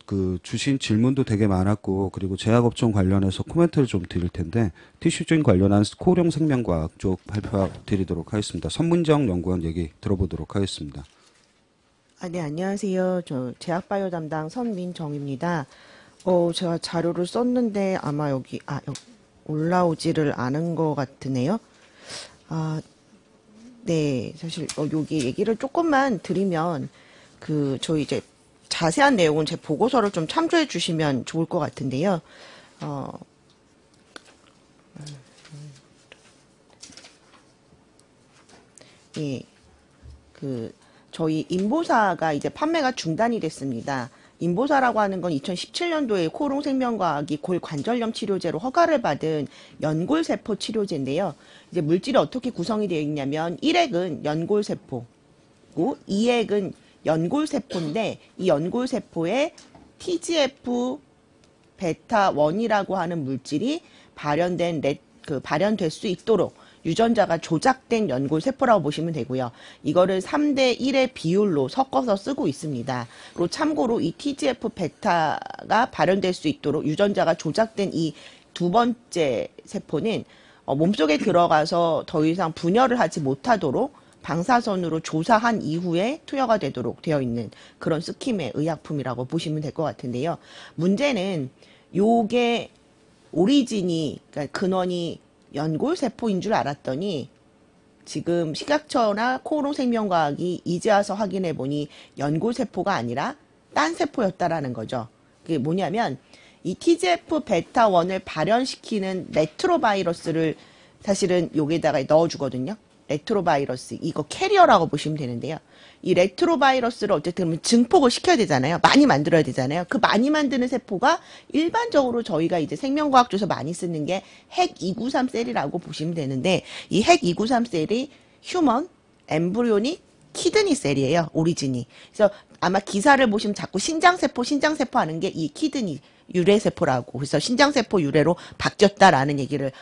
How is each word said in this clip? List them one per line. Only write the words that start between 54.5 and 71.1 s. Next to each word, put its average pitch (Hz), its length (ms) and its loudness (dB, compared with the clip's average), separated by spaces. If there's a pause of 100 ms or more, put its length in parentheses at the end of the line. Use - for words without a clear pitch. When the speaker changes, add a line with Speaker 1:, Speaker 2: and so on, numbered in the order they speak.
Speaker 2:
이 220 240 0
핵은 208 440 0 (300)
연골세포인데, 175 1160 -2 (180)
이 185 100 -2
연골세포에 202 1080 0 (420)
티지에프 277 1000 -2 (800)
베타 190 520 0
원이라고 190 640 0
하는 170 280 -4
물질이 156 580 -4 (320)
발현된 170 680 -2
레-, 143 180 -2 (240)
그 139 160 -6
발현될 185 500 0
수 - 160 -8
있도록 180 500 0 (300)
유전자가 185 520 2
조작된 214 720 0
연골세포라고 160 720 2
보시면 151 300 -2
되고요. 127 400 -4 (320)
이거를 185 380 2
삼 294 340 0
대 262 160 2
일의 262 420 0